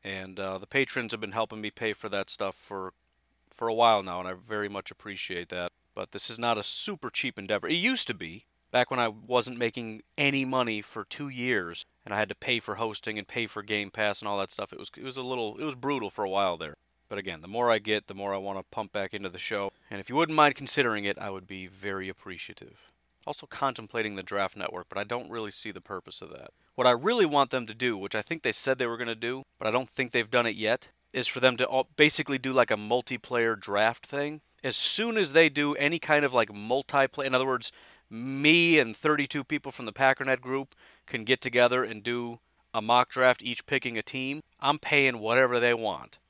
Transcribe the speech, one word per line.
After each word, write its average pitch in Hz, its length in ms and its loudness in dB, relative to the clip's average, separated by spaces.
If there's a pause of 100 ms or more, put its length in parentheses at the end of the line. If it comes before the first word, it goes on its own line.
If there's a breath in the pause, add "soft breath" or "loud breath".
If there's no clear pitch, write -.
And, 95 340 -10
uh, 95 200 -4
the 98 100 -2
patrons 127 420 0
have 113 100 -4
been 104 120 -8
helping 110 280 -2
me 107 120 -6
pay 110 200 -2
for 107 180 -8
that 98 200 -4
stuff 98 240 -4
for, 95 380 -10 (580)
for - 160 -6
a 113 80 0
while 113 300 6
now, 90 160 -6
and 90 80 -6
I 92 60 -6
very 104 340 -4
much 98 240 -8
appreciate 92 560 -8
that. 87 240 -6 (240)
But 101 160 -8
this - 180 -4
is 113 80 -8
not 117 200 2
a 104 40 -4
super - 480 -4
cheap - 300 -4
endeavor. 98 260 -2
It 143 80 0
used 220 320 0
to 120 80 -4
be, 85 300 -12 (260)
back 123 180 2
when 127 120 -2
I 120 80 2
wasn't 117 500 -2
making 117 440 -4 (140)
any 139 280 2
money 123 360 0
for 104 240 -10
two 143 240 -8
years, 120 560 -2 (200)
and 101 100 -8
I 101 40 0
had 107 100 0
to - 80 -10
pay 120 240 -2
for 104 160 -8
hosting 110 420 -6
and 101 80 -10
pay 117 220 -6
for 104 160 -10
Game 104 260 -2
Pass 104 300 -2
and 104 80 -6
all 101 100 -2
that 98 140 -4
stuff. 101 200 -8
It - 60 -16
was, - 180 -12
it - 60 -16
was 131 140 -10
a 131 80 -8
little, 123 340 -4
it 127 60 -8
was 147 100 -4
brutal 123 360 -4
for 110 140 -4
a 98 60 -2
while 95 260 2
there. 78 200 -10 (320)
But 104 100 -8
again, 90 220 -10
the 82 80 -16
more 117 240 2
I 107 80 2
get, 107 260 -2
the 101 80 -14
more 101 180 -4
I 98 60 -2
wanna 98 240 -8
pump 104 300 -10
back 98 200 -4
into 98 160 -8
the 90 100 -12
show. 101 340 -6 (180)
And 101 80 -8
if 98 100 -12
you 120 60 -8
wouldn't 156 220 2
mind 147 180 6
considering 120 500 0
it, 101 140 -2
I 101 120 -8
would 92 180 -12
be 92 180 -12
very 95 420 -8
appreciative. - 840 -14 (340)
Also 147 200 -8
contemplating 117 680 -4
the 95 80 -8
Draft 98 340 -2
Network, 92 320 -8
but - 100 -8
I 101 40 -4
don't 107 300 -8
really 110 180 -8
see 104 220 -8
the 92 80 -14
purpose - 420 -12
of 82 80 -16
that. 71 200 -18 (260)
What 123 100 4
I 123 60 10
really 185 340 4
want 143 240 4
them 123 160 -2
to 107 80 -8
do, 117 240 0
which 98 160 -8
I 107 80 -2
think 165 200 -8
they 117 100 0
said 131 260 0
they 127 80 0
were 117 120 -4
gonna 117 180 -4
do, 120 260 -4 (160)
but - 80 -2
I 107 60 2
don't 127 160 0
think 127 240 -4
they've 113 180 0
done 120 160 4
it 110 80 0
yet, 107 360 0 (220)
is 127 140 -2
for - 140 -4
them 127 160 6
to 123 80 2
all, 131 320 0
basically 147 420 4
do, 131 140 -2
like, 127 180 6
a 110 60 2
multiplayer 113 840 0
draft 107 480 0
thing. 147 360 -6 (200)
As 131 140 -2
soon 226 400 0
as 175 160 0
they 165 160 10
do 147 260 2
any 151 240 2
kind 147 260 4
of, 127 100 0
like, 110 160 4
multiplayer, 131 760 0
in 131 100 -2
other 131 120 4
words, 127 260 -2 (380 loud breath)
me 147 680 4
and 113 160 2
thirty-two 147 480 0
people 139 300 -4
from 127 140 -8
the 107 60 -8
Packernet 135 480 2
group 135 340 -4 (320 soft breath)
can 113 180 -6
get 123 160 4
together 123 420 4
and 107 220 -6
do 120 340 -4 (340)
a 110 100 -2
mock 120 260 6
draft, 127 340 4
each 123 240 -6
picking 127 300 -2
a 107 60 -4
team, 135 400 -6 (180)
I'm 143 180 2
paying 139 400 4
whatever 120 400 4
they 120 160 4
want 110 440 -6 (120)